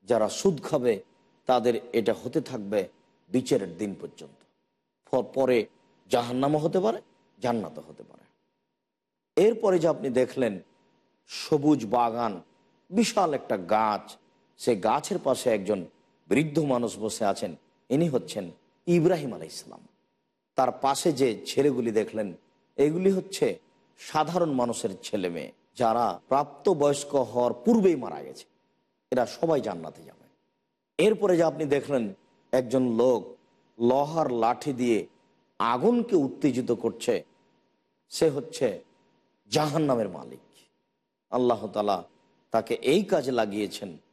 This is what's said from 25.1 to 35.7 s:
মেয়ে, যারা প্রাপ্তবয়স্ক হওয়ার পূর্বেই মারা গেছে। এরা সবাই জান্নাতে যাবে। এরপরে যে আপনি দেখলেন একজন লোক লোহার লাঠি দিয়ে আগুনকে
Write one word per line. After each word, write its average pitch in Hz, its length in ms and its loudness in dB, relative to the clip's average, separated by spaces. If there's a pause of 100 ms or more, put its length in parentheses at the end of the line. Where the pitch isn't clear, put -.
মেয়ে, 80 220 -10 (260)
যারা 113 500 0
প্রাপ্তবয়স্ক 143 880 0
হওয়ার 120 380 0
পূর্বেই 190 420 4
মারা 95 280 -10
গেছে। 65 220 -18 (640)
এরা 120 140 0
সবাই 156 360 0
জান্নাতে 85 420 -10
যাবে। - 220 -20 (720)
এরপরে 185 400 4
যে 165 60 4
আপনি 156 220 0
দেখলেন 135 480 0 (380)
একজন 127 320 2 (120)
লোক 117 260 4 (580)
লোহার 139 520 2
লাঠি 120 420 0
দিয়ে 120 260 2 (600)
আগুনকে 160 560 2